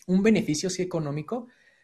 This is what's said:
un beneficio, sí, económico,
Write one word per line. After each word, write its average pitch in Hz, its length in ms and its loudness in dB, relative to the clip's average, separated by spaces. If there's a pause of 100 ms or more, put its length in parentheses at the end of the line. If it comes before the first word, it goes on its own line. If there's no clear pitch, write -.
un 190 180 2
beneficio, 185 460 2
sí, 180 140 -4
económico, 160 640 -6 (360)